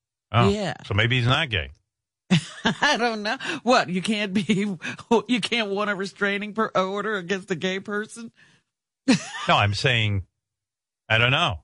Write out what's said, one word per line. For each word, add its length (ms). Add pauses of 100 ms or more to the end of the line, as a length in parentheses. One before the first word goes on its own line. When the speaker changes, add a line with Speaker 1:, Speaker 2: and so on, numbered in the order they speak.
(320)
Speaker 1:
Oh, 180
Speaker 2:
Yeah. 240 (120)
Speaker 1:
so 80
maybe 240
he's 80
not 240
gay. 200 (600)
Speaker 2:
<laughs> 340 (160)
I 160
don't 280
know. 120 (280)
What, 240
you 140
can't 300
be, 120
<laughs> 320 (520)
you 120
can't 300
want 200
a 60
restraining 580
per-, 200
order 420
against 340
a 60
gay 240
person? 560
<laughs> 40 (1080)
Speaker 1:
No, 80
I'm 180
saying, 520 (840)
I 100
don't 140
know. 320